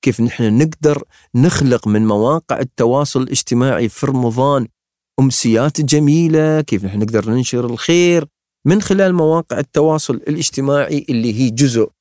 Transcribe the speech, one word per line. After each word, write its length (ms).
كيف 200
نحن 360
نقدر 460
نخلق 520
من 180
مواقع 540
التواصل 640
الاجتماعي 680
في 160
رمضان 640
أمسيات 600
جميلة، 800
كيف 240
نحن 140
نقدر 300
ننشر 360
الخير 600
من 160
خلال 320
مواقع 460
التواصل 560
الاجتماعي 960
اللي 300
هي 100
جزء 400